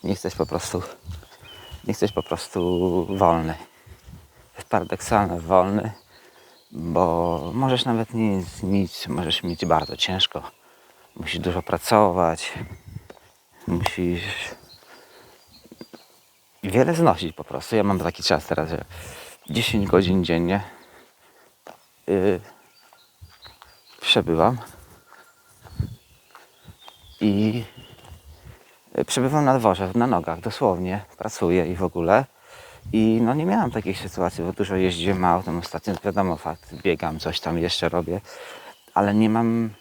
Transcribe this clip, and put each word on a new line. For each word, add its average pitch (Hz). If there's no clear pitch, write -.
Nie 87
jesteś 95
po -
prostu, -
nie -
jesteś 104
po 80
prostu 87
wolny. 82
Jest -
paradoksalne 95
wolny, 95
bo 85
możesz 127
nawet 117
nie, 104
nic, 95
możesz 80
mieć 87
bardzo 76
ciężko, -
musisz 82
dużo 85
pracować, 90
musisz 87
wiele 120
znosić 92
po 76
prostu. -
Ja 104
mam 98
taki 85
czas 78
teraz, 80
że -
dziesięć 107
godzin 92
dziennie, 87
y, 95
przebywam 87
i 107
przebywam 139
na 131
dworze, 95
na 120
nogach, 85
dosłownie, 95
pracuję 90
i 90
w 90
ogóle. 90
I 113
no, 117
nie 156
miałem 190
takich 98
sytuacji, 90
bo 90
dużo 95
jeździłem 92
autem 87
ostatnio, 87
wiadomo, 95
fakt, -
biegam, 80
coś -
tam 85
jeszcze 85
robię, 85
ale 101
nie 107
mam 113